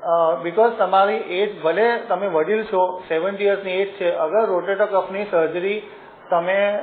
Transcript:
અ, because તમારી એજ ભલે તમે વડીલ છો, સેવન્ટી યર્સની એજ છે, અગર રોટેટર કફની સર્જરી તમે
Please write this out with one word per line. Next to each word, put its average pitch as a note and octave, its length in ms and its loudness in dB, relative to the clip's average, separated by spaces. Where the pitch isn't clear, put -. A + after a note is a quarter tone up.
અ, E3+ 440 2
because A3 300 4
તમારી G3 380 4
એજ G3 460 -4
ભલે G#3 360 2
તમે F#3+ 200 -2
વડીલ F3+ 360 0
છો, F#3 460 0
સેવન્ટી F#3+ 360 -2
યર્સની G3 260 0
એજ G3 220 -2
છે, F3 220 -2
અગર F3 300 2
રોટેટર F#3+ 400 0
કફની F#3+ 460 -2
સર્જરી F3+ 500 0
તમે G3 540 0